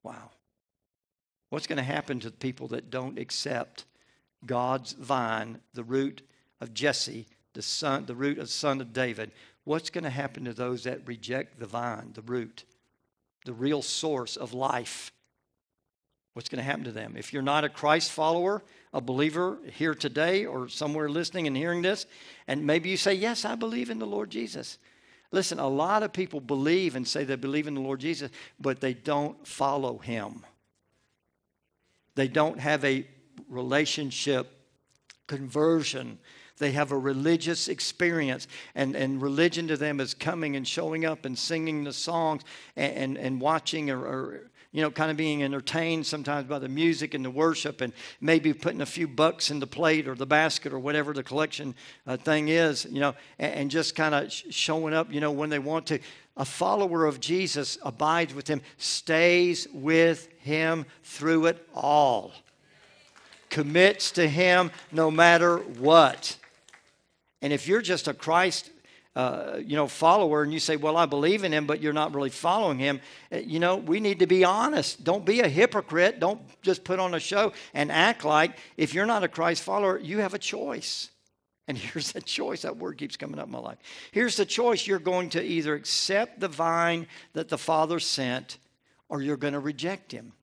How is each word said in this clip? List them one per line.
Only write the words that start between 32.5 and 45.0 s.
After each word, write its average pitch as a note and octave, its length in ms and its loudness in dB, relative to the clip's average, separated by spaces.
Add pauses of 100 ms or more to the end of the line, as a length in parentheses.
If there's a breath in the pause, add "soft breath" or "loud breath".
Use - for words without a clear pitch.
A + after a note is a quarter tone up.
have C#3+ 260 0
a C3+ 200 2 (440)
relationship C3+ 1000 -2 (800)
conversion. C#3 920 0 (380 loud breath)
They C#3+ 140 0
have C#3 200 0
a C#3 60 0
religious D3+ 720 0
experience, D#3 800 -2 (260 loud breath)
and, C#3 220 -2
and C3+ 260 -2
religion E3 460 2
to D#3 100 0
them D3 220 -2
is C3 160 -4
coming D#3+ 400 -4
and C3 120 -6
showing D#3+ 380 -4
up D#3 200 -4
and B2+ 120 -6
singing D#3+ 460 -2
the C#3+ 100 -8
songs D#3+ 480 -2 (340 loud breath)
and, C#3+ 180 -2
and, C3+ 260 -4
and C3 220 -4
watching D3+ 500 0
or, B2+ 80 -4
or, C3 500 -8 (220 soft breath)
you D3+ 100 -2
know, D3+ 80 2
kind D#3 220 0